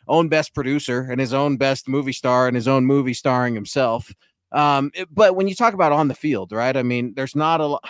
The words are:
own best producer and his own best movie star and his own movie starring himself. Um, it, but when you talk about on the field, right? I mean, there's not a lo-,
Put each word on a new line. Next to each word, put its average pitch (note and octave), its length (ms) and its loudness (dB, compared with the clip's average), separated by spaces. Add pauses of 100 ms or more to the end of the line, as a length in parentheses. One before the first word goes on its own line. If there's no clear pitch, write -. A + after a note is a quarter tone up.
own D#3+ 220 2
best D#3 240 -2
producer C3 560 -4
and B2 100 -4
his B2+ 140 -2
own C#3 240 0
best C3+ 320 -2
movie C3+ 240 -2
star B2+ 340 2
and B2 80 0
his A#2+ 140 -2
own C3 160 4
movie C3+ 280 2
starring B2 400 0
himself. A2+ 600 -4 (400)
Um, C#3+ 400 2
it, F3+ 200 -10
but F#3+ 220 6
when F#3+ 140 0
you F#3+ 60 -8
talk A#3 180 2
about F#3 180 2
on D3+ 160 2
the B2+ 80 -4
field, G2+ 380 -4
right? B2 220 0
I C3 80 -2
mean, A#2+ 320 -2
there's C3+ 200 -6
not D#3 240 0
a D#3 60 0
lo-, D3 140 -2 (100)